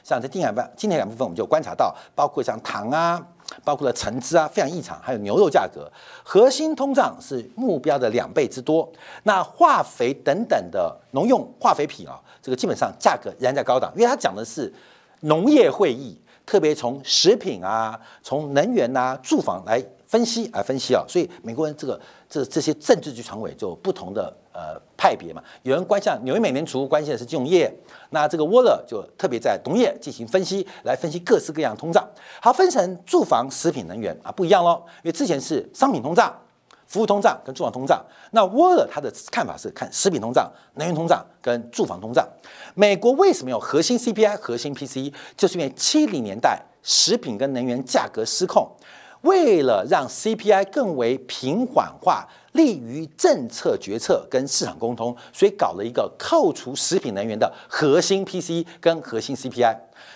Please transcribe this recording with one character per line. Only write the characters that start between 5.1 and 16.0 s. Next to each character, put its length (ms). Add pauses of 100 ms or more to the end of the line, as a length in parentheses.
有 80
牛 180
肉 120
价 180
格， 240 (320)
核 260
心 240
通 200
胀 260
是 260 (100)
目 240
标 200
的 120
两 200
倍 160
之 140
多。 280 (340)
那 200
化 400
肥 300
等 320
等 260
的 260 (140)
农 160
用 180 (140)
化 140
肥 120
品 220
啊， 100 (240)
这 80
个 60
基 100
本 100
上 220
价 200
格 140
仍 100
然 120
在 80
高 160
档， 180
因 60
为 60
他 80
讲 180
的 120
是 280 (480)
农 300
业 180
会 240
议， 240 (280)